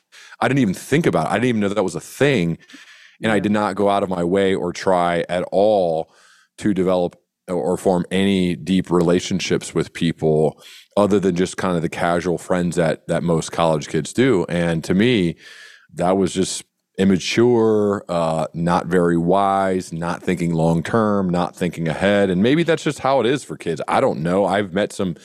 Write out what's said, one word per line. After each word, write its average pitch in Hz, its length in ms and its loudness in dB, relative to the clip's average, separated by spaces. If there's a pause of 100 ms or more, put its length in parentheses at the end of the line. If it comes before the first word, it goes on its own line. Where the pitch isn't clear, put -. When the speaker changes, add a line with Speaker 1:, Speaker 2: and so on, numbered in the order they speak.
(420)
Speaker 1:
I 117 60 2
didn't 135 140 2
even 98 120 2
think 156 320 -2
about 87 220 2
it. - 20 -4
I - 60 0
didn't 120 140 2
even 110 120 0
know 101 80 0
that 101 140 0
was 90 100 -2
a 82 60 -8
thing. 92 580 0 (640)
And 110 100 -2
I 107 40 2
Speaker 2:
Yeah. 101 60 0
Speaker 1:
did 104 100 0
not 104 240 0
go 101 120 0
out 101 140 2
of 92 80 -2
my 87 140 -2
way 95 320 2
or 87 180 -4
try 87 560 0
at 87 220 -2
all 92 580 2 (480)
to 107 160 0
develop 90 440 0 (300)
or 87 300 -2
form 90 320 0
any 92 460 0
deep 87 340 -2
relationships 87 840 0
with 80 180 -4
people 78 680 0 (380)
other 101 220 4
than 90 160 2
just 87 220 -2
kind 92 180 -2
of 80 80 -2
the 82 60 -4
casual 87 500 -2
friends 87 360 -2
that, 82 320 -2
that 85 140 -2
most 82 300 -2
college 80 360 0
kids 76 260 -4
do. 117 360 2
And 85 340 -2
to 90 120 -2
me, 98 400 2 (580)
that 90 240 0
was 87 160 0
just 92 300 -2 (340)
immature, 107 1120 2
uh, 80 460 0
not 85 320 0
very 87 300 2
wise, 95 760 0
not 85 300 -6
thinking 85 320 -2
long-term, 95 760 0
not 87 260 -2
thinking 82 320 -4
ahead. 98 440 2
And 90 100 0
maybe 143 220 2
that's 156 200 0
just 151 160 -4
how 135 200 2
it 110 80 0
is 135 160 -2
for - 140 -12
kids. 80 300 -6
I 90 140 2
don't 110 200 0
know. 90 240 2
I've 92 280 -2
met 98 180 -2
some 92 320 -4